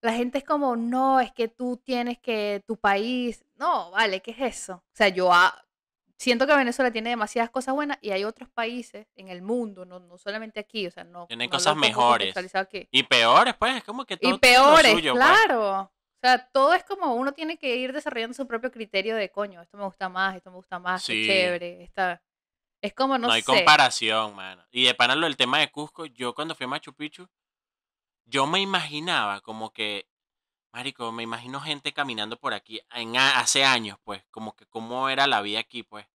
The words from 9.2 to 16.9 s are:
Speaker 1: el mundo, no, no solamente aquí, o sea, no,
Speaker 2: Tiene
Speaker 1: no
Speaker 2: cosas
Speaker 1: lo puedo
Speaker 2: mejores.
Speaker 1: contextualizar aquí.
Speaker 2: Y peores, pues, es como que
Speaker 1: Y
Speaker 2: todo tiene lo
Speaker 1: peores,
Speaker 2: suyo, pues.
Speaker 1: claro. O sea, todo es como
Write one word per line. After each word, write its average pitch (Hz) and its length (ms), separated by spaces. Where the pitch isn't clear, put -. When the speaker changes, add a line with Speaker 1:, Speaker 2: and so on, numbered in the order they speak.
Speaker 1:
el 180 140
mundo, 208 440
no, 180 140
no 180 180
solamente 220 420
aquí, - 280
o - 40
sea, 170 120
no, 175 240
Speaker 2:
Tiene 123 200
Speaker 1:
no 143 100
Speaker 2:
cosas 151 180
Speaker 1:
lo - 20
puedo 127 160
Speaker 2:
mejores. 123 120
Speaker 1:
contextualizar 120 580
aquí. - 260
Speaker 2:
Y 131 140
peores, 175 540
pues, 254 200
es - 60
como 240 220
que 190 140
Speaker 1:
Y 254 140
Speaker 2:
todo 277 60
tiene 254 220
lo 294 140
Speaker 1:
peores, - 20
Speaker 2:
suyo, 214 420
pues. 339 200
Speaker 1:
claro. 214 420
O 190 80
sea, 247 260
todo 269 220
es 359 100
como 359 300